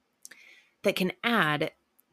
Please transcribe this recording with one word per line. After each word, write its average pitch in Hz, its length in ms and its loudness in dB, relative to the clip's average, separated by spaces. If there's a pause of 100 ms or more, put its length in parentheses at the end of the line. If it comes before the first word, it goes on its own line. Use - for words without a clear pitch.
(840)
that 196 140 0
can 185 160 0 (120)
add 156 480 0 (400)